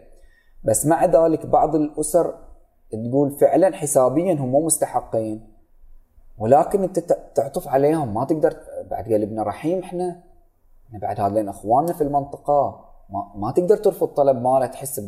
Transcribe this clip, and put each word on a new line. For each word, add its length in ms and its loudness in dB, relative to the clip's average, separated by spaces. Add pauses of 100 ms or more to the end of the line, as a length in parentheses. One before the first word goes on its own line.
(640)
بس 220 0
مع 180 4
ذلك 420 2
بعض 280 2
الأسر 600 0 (560)
تقول 400 0
فعلًا 460 2
حسابيًا 580 2
هم 140 -2
مو 120 2
مستحقين، 920 -4 (840)
ولكن 440 4
أنت 160 -4
ت-، 360 -4
تعطف 340 -4
عليهم، 460 0
ما 100 -2
تقدر. 320 -2 (340)
بعد 140 -6
قلبنا 380 -2
رحيم 360 -4
احنا، 440 -6 (640)
احنا 120 -18
بعد 220 -6
هذين 280 0
أخواننا 440 0
في 80 -8
المنطقة، 840 -2 (260)
ما، 240 -8
ما 180 -6
تقدر 240 4
ترفض 300 0
طلب 300 2
ماله، 300 2
تحس 420 -10